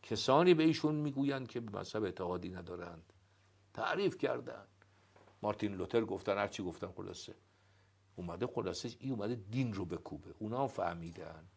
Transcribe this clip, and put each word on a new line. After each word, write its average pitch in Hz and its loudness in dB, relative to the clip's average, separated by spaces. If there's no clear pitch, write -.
کسانی 151 8
به 156 6
ایشون 156 6
میگویند 139 0
که 120 -4
به 101 -6
مذهب 104 -2
اعتقادی 90 -2
ندارند. 87 -10
تعریف 165 0
کردن، 123 -2
مارتین 104 0
لوتر 104 2
گفتن، 98 -2
هر 101 2
چی - -6
گفتن، 90 -6
خلاصه 92 -10
اومده، 90 -4
خلاصه 107 -4
این 131 -4
اومده 110 -2
دین 113 -2
رو 95 -2
بکوبه. - -8
اونا 110 -2
هم 139 2
فهمیدن. 82 -6